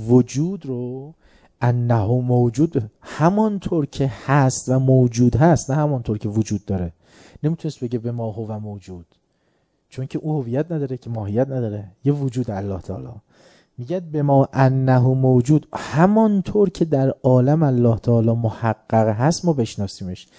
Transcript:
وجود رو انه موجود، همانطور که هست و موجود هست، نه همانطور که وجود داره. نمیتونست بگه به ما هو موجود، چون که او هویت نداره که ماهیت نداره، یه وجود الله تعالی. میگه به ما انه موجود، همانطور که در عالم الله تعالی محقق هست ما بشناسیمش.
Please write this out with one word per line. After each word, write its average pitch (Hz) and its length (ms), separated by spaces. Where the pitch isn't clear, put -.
وجود 143 580
رو 131 480
انه 120 460
موجود، 123 840
همانطور 190 840
که 135 260
هست 135 440
و 131 100
موجود 123 560
هست، 143 360
نه 139 60
همانطور 135 400
که 107 120
وجود 107 360
داره. 90 280
نمیتونست 156 360
بگه 120 200
به 117 120
ما 117 200
هو 107 280
موجود، 95 460
چون 131 180
که 156 120
او 156 220
هویت 131 300
نداره 139 260
که - 120
ماهیت 110 380
نداره، 104 440
یه 143 80
وجود 127 380
الله 98 280
تعالی. 98 280
میگه 135 220
به 156 220
ما 139 320
انه 131 460
موجود، 131 760
همانطور 202 960
که 170 160
در 135 280
عالم 131 400
الله 120 340
تعالی 113 340
محقق 113 760
هست 123 380
ما 170 80
بشناسیمش. 101 720